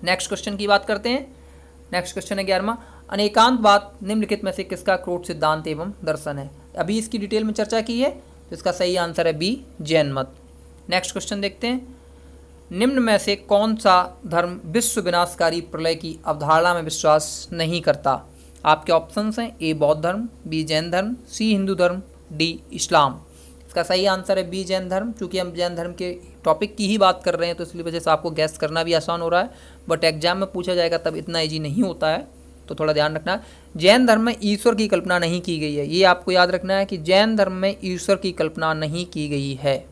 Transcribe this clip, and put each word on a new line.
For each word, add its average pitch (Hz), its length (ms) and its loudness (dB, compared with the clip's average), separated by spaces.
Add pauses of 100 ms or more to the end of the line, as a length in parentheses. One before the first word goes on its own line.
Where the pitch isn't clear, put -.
नेक्स्ट 180 240 -2
क्वेश्चन 202 300 -6
की 202 100 -4
बात 202 180 4
करते 208 240 -2
हैं। 269 260 -4 (580)
नेक्स्ट 180 200 -4
क्वेश्चन - 260 -6
है 190 60 -4
ग्यारहवाँ, 190 640 -2
अनेकांतवाद 208 840 4 (100)
निम्नलिखित 208 400 -2
में 190 80 -2
से 185 120 -6
किसका 185 320 -2
क्रोट 175 300 -6
सिद्धांत 156 420 0
एवं 160 260 -6 (100)
दर्शन 147 340 -4
है? 139 140 -12 (260)
अभी 185 200 -2
इसकी 226 200 -6
डिटेल 214 260 -2
में 214 100 -2
चर्चा 220 280 -2
की 233 200 -2
है, 285 100 2
तो - 420 -18
इसका 175 180 -4
सही 180 240 0
आंसर 170 320 0
है 165 60 2
बी 175 300 -2 (180)
जैन 151 320 2
मत। 131 220 -4 (540)
नेक्स्ट 180 220 -2
क्वेश्चन 202 300 -6
देखते 202 260 -4
हैं, 254 280 -4 (760)
निम्न 247 280 2
में 226 180 4
से 202 180 0
कौन 208 400 2
सा 185 520 4
धर्म 175 380 -2
विश्व 214 360 0
विनाशकारी 175 600 0
प्रलय 165 340 -2
की 160 300 -12
अवधारणा 156 480 2
में 170 80 -2
विश्वास 156 720 0
नहीं 165 280 -2
करता? 143 420 0 (420)
आपके 156 260 2
ऑप्शंस 208 480 0
हैं 226 220 -8
ए 160 120 0
बौद्ध 151 300 2
धर्म, 202 260 -2 (180)
बी 160 160 -4
जैन 156 280 -2
धर्म, 202 260 -2 (120)
सी 220 220 0
हिंदू 196 240 0
धर्म, 180 260 2 (320)
डी 165 280 -2 (120)
इस्लाम। 147 480 2 (460)
इसका 175 160 -2
सही 185 220 2
आंसर 190 320 0
है 180 120 -2
बी 185 140 -4
जैन 185 260 -4
धर्म। 196 220 -2
चूँकि 185 280 -6
हम 175 120 -4
जैन 175 240 -2
धर्म 170 180 -6
के 180 260 -6 (240)
टॉपिक 165 320 0
की 208 120 -2
ही 214 100 2
बात 185 260 4
कर 175 120 0
रहे 165 120 -2
हैं 170 100 -4
तो 175 60 -6
इसलिए 165 200 -10
वजह 165 160 -4
से 165 120 0
आपको 156 200 0
गैस 156 260 0
करना 165 260 -2
भी 170 100 0
आसान 170 280 -2
हो 165 80 -2
रहा 175 120 2
है, 240 80 -4 (400)
but 160 140 0
एग्जाम 165 340 2
में 190 140 -4
पूछा 180 240 -2
जाएगा 170 220 2
तब 165 180 -2
इतना 165 240 -4
ईजी 156 200 -2
नहीं 156 240 0
होता 170 240 -2
है, 170 200 -2 (400)
तो - 80 -10
थोड़ा 156 180 0
ध्यान 151 220 2
रखना। 175 280 -4 (340)
जैन 208 280 6
धर्म 220 160 6
में 233 220 0
ईश्वर 208 320 2
की 214 120 0
कल्पना 180 320 2
नहीं 175 220 0
की 175 180 -4
गई 151 160 -4
है, 143 120 -2
ये 170 160 2
आपको 180 280 4
याद 180 200 4
रखना 185 220 -2
है 196 120 0
कि 196 120 -8
जैन 190 380 4
धर्म 196 160 2
में 190 320 -2
ईश्वर 180 320 0
की 185 160 -4
कल्पना 160 420 -2
नहीं 156 320 -4
की 151 240 -8
गई 139 240 -4
है। 135 380 -2